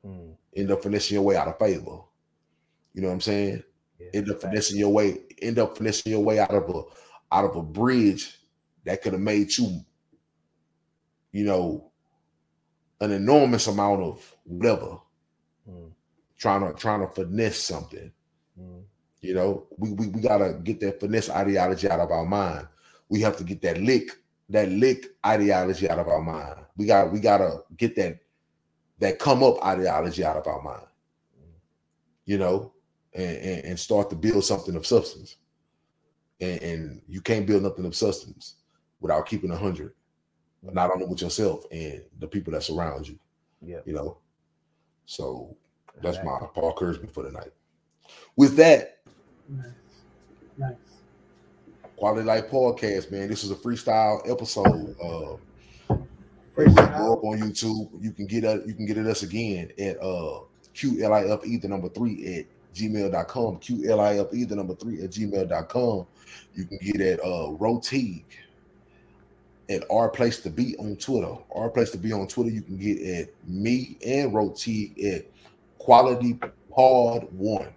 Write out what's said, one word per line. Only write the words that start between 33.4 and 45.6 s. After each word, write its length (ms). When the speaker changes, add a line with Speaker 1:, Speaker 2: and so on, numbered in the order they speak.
Speaker 2:
and 140
start 320
to 40
build 300
something 300
of 100
substance. 520
And, 220
and 460
you 140
can't 260
build 160
nothing 220
of 100
substance 600
without 260
keeping 240
a 60
hundred, 360
Speaker 1:
Mm. 80
Speaker 2:
not 180
only 140
with 160
yourself 500
and 320
the 80
people 260
that 100
surround 440
you. 100
Speaker 1:
Yeah. 200
Speaker 2:
You 80
know, 240
so 480